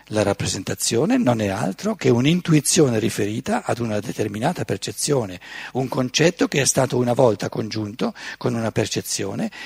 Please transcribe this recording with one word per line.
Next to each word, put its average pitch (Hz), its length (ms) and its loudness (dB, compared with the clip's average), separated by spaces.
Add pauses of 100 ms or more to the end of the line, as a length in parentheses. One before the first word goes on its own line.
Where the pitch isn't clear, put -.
la 107 180 2
rappresentazione 107 920 0
non 123 240 2
è 104 60 0
altro 185 480 -4
che 131 140 0
un'intuizione 143 880 4
riferita 113 640 -2
ad 110 160 -2
una 107 220 -2
determinata 110 640 -4
percezione, 107 760 -4 (360)
un 131 120 0
concetto 151 640 2
che 147 120 0
è 127 40 2
stato 131 320 2
una 123 160 2
volta 113 360 4
congiunto 110 640 -4 (260)
con 123 160 -2
una 113 180 -2
percezione 104 760 -2 (180)